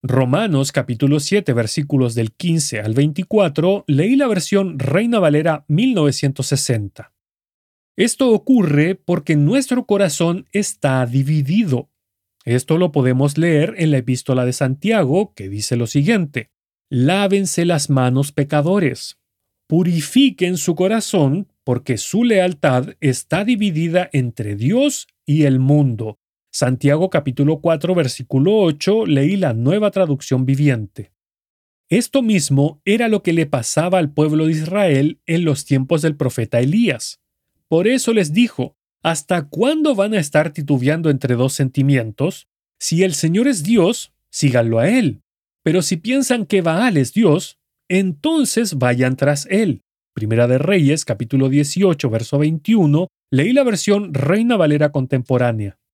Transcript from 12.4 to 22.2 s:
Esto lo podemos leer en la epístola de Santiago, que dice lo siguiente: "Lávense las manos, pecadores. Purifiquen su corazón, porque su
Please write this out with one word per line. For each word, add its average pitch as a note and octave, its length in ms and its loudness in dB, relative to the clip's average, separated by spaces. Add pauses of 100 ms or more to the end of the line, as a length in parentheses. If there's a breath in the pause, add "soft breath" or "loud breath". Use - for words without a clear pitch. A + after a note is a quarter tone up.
Esto B2+ 320 0
lo F3 160 0
podemos C3+ 460 0
leer E3+ 400 0
en D#3 140 0
la C#3 40 2
epístola B2+ 480 -2
de B2 80 -2
Santiago, D#3+ 800 0
que G2 160 -14
dice G#2 260 -6
lo A#2+ 120 -2
siguiente: D3 640 -2 (400)
"Lávense F#3 720 0
las D#3+ 240 0
manos, C3 420 0
pecadores. D3+ 880 -2 (480)
Purifiquen F3 920 0
su F3 160 -2
corazón, F#3+ 720 0 (160)
porque A#2+ 320 -2
su G#3+ 280 -2